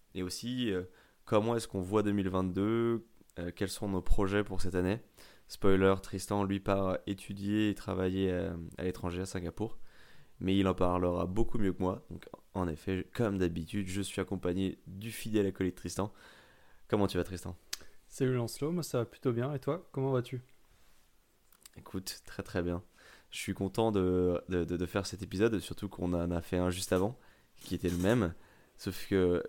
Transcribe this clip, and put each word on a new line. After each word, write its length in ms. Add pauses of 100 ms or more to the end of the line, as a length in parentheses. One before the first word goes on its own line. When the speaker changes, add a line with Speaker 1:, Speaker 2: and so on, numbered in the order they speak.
(140)
Speaker 1:
et 80
aussi, 500
euh, 120 (420)
comment 280
est-ce 140
qu'on 140
voit 200
deux 100
mille 180
vingt-deux, 760 (360)
euh, 140
quels 140
sont 200
nos 140
projets 400
pour 180
cette 140
année. 260 (460)
Spoiler, 560
Tristan, 400
lui, 160
part 480
étudier 640
et 40
travailler, 580
euh, 180 (280)
à 40
l'étranger, 380
à 60
Singapour. 520 (640)
Mais 180
il 80
en 80
parlera 500
beaucoup 320
mieux 160
que 80
moi. 300
Donc, 160 (280)
en 120
effet, 480
comme 240
d'habitude, 480
je 160
suis 180
accompagné 680
du 240
fidèle 340
acolyte 300
Tristan. 360 (760)
Comment 180
tu 100
vas, 60
Tristan ? 340 (520)
Speaker 2:
Salut 260
Lancelot, 380
moi 100
ça 160
va 60
plutôt 280
bien. 220
Et 60
toi, 320
comment 180
vas-tu ? 320 (1300)
Speaker 1:
Écoute, 500
très 160
très 200
bien. 200 (480)
Je 80
suis 160
content 380
de, 560
de, 160
de, 120
de 100
faire 200
cet 160
épisode, 380
surtout 280
qu'on 240
en 200
a 100
fait 160
un 120
juste 220
avant, 260 (380)
qui 200
était 120
le 100
même. 360 (420)
Sauf 320
que, 400